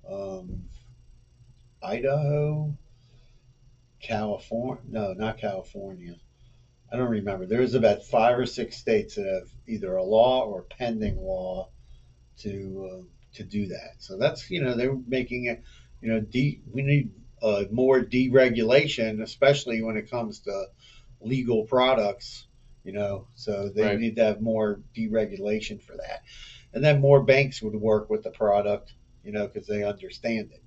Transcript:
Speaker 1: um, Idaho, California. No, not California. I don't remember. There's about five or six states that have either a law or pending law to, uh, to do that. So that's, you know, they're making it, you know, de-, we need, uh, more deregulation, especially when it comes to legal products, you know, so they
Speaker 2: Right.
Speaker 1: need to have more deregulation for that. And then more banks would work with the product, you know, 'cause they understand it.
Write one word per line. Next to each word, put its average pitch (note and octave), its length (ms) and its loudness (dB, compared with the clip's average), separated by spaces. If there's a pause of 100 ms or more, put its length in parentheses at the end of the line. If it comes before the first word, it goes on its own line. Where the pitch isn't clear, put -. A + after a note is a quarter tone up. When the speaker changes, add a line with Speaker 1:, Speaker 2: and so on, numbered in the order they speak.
Speaker 1:
um, F3+ 560 -10 (1160)
Idaho, D3 920 -2 (1200)
California. A2+ 880 -6
No, G#2+ 260 -4
not G#2 240 -6
California. F#3 800 -10 (760)
I A#2+ 40 -4
don't B2 120 0
remember. G2 380 -2
There's A#2+ 280 2
about B2 300 4
five B2 340 4
or B2+ 80 0
six - 300 -8
states - 380 0
that C#3+ 120 -4
have F#3+ 220 -4 (180)
either F#2+ 300 -4
a F#2 80 0
law A#2 400 4
or F#2+ 180 -8
pending A2+ 540 -4
law F#3 520 -6 (680)
to, F#2+ 540 -10
uh, F#2 120 -16 (300)
to G#2 100 -16
do G2+ 240 -4
that. - 300 -12
So - 200 -14
that's, - 320 -2
you E3+ 120 -4
know, B2 140 -2
they're C3 200 0 (100)
making B2 400 -4
it, A#2 160 -6 (400)
you A2+ 100 -2
know, A2+ 80 0
de-, C3 400 -2 (120)
we C3+ 100 -4
need, C#3 300 2 (300)
uh, G2+ 280 2
more B2+ 300 4
deregulation, A#2+ 1200 4
especially B2+ 600 2
when A2 140 -4
it G#2 140 -6
comes A2+ 300 -6
to G2 260 -6 (540)
legal A#2 440 0
products, B2 840 0 (380)
you F#2+ 80 -12
know, G2+ 420 -6
so G2+ 340 -6
they G#2 140 0
Speaker 2:
Right. G#2 160 2
Speaker 1:
need A2+ 180 -2
to A2+ 80 4
have G#2 160 2
more G#2+ 400 0 (160)
deregulation G#2+ 840 -4
for - 140 -20
that. - 260 -12 (500)
And C3 120 -2
then C#3+ 160 6
more C#3 220 8
banks B2+ 400 4
would G#2+ 120 -4
work G#2+ 360 2
with G#2+ 120 0
the - 80 -8
product, G#2 640 0 (300)
you G#2 80 -12
know, G#2+ 160 -2
'cause G2 180 -12
they G#2 160 -2
understand G2+ 680 -6
it. - 140 -20